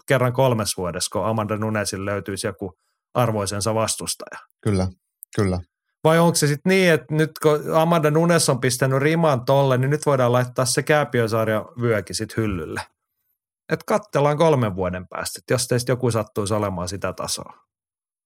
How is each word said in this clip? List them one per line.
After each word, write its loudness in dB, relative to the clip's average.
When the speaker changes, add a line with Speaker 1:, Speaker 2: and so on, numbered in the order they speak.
Speaker 1:
kerran 2
kolmes 0
vuodessa, -6
kun -2
Amanda -2
Nunesin -4
löytyisi -6
joku -8
arvoisensa -2
vastustaja. -6
Speaker 2:
Kyllä, 0
kyllä. 0
Speaker 1:
Vai 4
onko 4
se 0
sit -2
niin, 4
että -2
nyt 2
kun 0
Amanda 4
Nunes 4
on 0
pistänyt 0
riman 2
tolle, 4
niin 0
nyt -2
voidaan 4
laittaa 0
se 0
kääpiösarjan 2
vyökin 0
sit -6
hyllylle. -4
Et -4
kattellaan 0
kolmen 2
vuoden -4
päästä, -10
että -2
jos -2
teistä -2
joku 0
sattuisi -4
olemaan -4
sitä -6
tasoa. -8